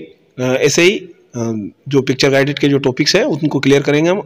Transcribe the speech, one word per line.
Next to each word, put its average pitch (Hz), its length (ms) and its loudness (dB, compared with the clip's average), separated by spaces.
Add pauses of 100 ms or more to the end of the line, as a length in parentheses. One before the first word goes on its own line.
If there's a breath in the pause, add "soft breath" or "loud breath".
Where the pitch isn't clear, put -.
(380)
अ, 123 40 -4
ऐसे 135 400 2
ही, 196 160 4 (380)
अ, 113 340 -6 (180)
जो 135 140 2
picture 135 280 0
guided 139 280 0
के 147 100 2
जो 139 100 2
topics 143 380 0
हैं 220 80 2
उनको 151 360 -2
clear 139 220 2
करेंगे 151 280 2
हम 202 160 -2